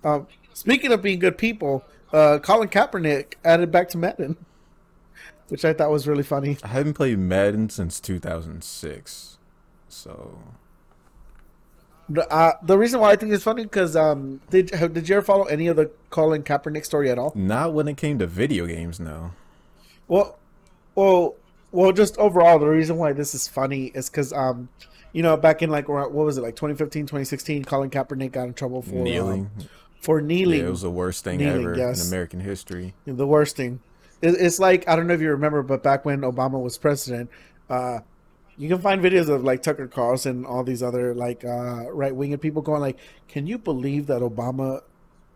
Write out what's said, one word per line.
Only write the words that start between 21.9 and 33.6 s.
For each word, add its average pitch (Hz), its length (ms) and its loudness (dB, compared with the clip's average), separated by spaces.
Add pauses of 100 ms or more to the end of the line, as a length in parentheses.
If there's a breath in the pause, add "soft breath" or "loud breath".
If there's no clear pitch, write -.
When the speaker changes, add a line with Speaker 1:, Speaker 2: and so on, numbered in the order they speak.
Speaker 1:
just 202 260 2
overall, 170 400 8
the 147 100 4
reason 160 300 2
why 151 160 0
this 143 200 -6
is - 140 -6
funny 135 460 -4
is 131 160 -8
'cause, 139 240 -4
um, 127 340 -2 (440 soft breath)
you 165 100 -2
know, 160 160 4
back 156 240 4
in, 160 80 0
like, 147 180 -2
what 143 240 -4
was 147 240 0
it, 127 60 -4
like, 117 140 -8
twenty 151 180 -4
fifteen, 147 320 -4
twenty 139 180 -6
sixteen, 143 400 -6
Colin 139 240 -2
Kaepernick 131 440 -6
got 123 160 -6
in 123 40 -12
trouble 127 300 -8
for, - 160 -10
um, 123 60 -2
Speaker 2:
Kneeling. 95 460 -4 (500 loud breath)
Speaker 1:
for 156 200 2
kneeling. 165 400 2
Speaker 2:
Yeah, 85 60 -4
it 90 40 -4
was 87 120 -6
the 90 80 -4
worst 90 340 -4
thing 90 140 -4
Speaker 1:
Kneeling, 143 240 0
Speaker 2:
ever 87 140 -4
Speaker 1:
yes. 123 260 -2
Speaker 2:
in 90 100 -4
American 90 280 -6
history. 92 540 -10 (120)
Speaker 1:
The 135 200 -4
worst 151 300 4
thing. 127 240 -6 (400 soft breath)